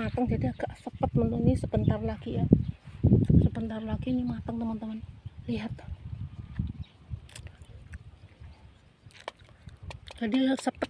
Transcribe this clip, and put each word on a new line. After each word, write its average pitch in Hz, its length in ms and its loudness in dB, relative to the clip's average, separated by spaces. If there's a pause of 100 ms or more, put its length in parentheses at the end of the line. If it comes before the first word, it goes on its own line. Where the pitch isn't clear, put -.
matang 226 240 0
jadi 240 240 0
agak - 320 -8
sepet, - 320 -4
teman-teman. 233 320 2
Ini 247 160 6
sebentar 214 400 2
lagi 220 400 -4
ya. - 80 2 (960)
Sebentar 220 400 -2
lagi 220 320 -2
ini 247 80 0
matang, 233 320 -6
teman-teman. 220 480 -6 (400)
Lihat. 226 320 -6 (4000)
Jadi 262 320 2
sepet - 340 -4